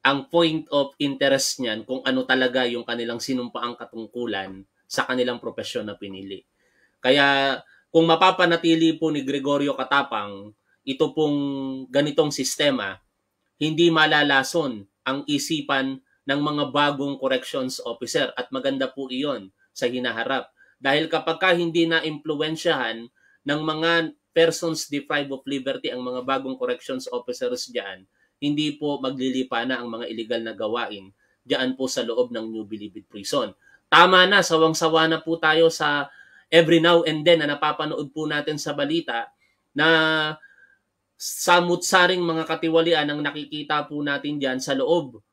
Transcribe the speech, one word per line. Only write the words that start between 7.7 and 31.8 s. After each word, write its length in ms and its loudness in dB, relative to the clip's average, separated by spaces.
kung 160 6
mapapanatili 880 4
po 160 0
ni 160 -2
Gregorio 480 0
Katapang, 800 -4
ito 240 0
pong 240 0
ganitong 400 0
sistema, 640 -2
hindi 320 2
malalason 960 2
ang 240 -4
isipan 720 -2
ng 160 -2
mga 320 -2
bagong 480 0
corrections 640 -4
officer 560 -4
at 160 -8
maganda 320 -2
po 240 -10
iyon 400 -6
sa 160 -2
hinaharap. 640 -4
Dahil 320 0
kapag 320 -2
ka 160 4
hindi 320 2
na-impluensyahan 1200 -2
ng 240 -2
mga 480 0
persons 560 2
deprived 480 -4
of 160 -10
liberty 400 -4
ang 160 -8
mga 160 -6
bagong 320 -4
corrections 560 -6
officers 640 -6
dyan, 320 -10
hindi 400 -2
po 240 -4
maglilipa 640 -4
na 160 -4
ang 80 -8
mga 160 -10
illegal 400 -6
na 80 -8
gawain 560 -6
dyan 320 -2
po 160 -4